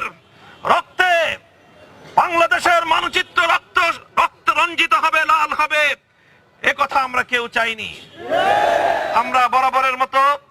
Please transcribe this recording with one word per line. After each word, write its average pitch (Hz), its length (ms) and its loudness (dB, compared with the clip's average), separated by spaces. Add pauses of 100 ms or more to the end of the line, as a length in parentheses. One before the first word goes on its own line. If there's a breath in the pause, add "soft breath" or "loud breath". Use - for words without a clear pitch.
(720 loud breath)
রক্তে 359 420 0 (1080)
বাংলাদেশের 339 600 2 (120)
মানচিত্র 359 460 -2 (140)
রক্ত, - 240 -4 (440)
রক্ত - 260 -4 (120)
রঞ্জিত 330 340 0 (100)
হবে, 320 180 0 (100)
লাল 302 200 2 (100)
হবে, 302 220 0 (880 soft breath)
এ - 100 2
কথা - 180 -2 (100)
আমরা 247 240 -2
কেউ 240 120 0 (120)
চাইনি। 226 360 -4 (1300)
আমরা 247 200 0 (120)
বরাবরের 262 480 0
মতো 269 200 0 (300)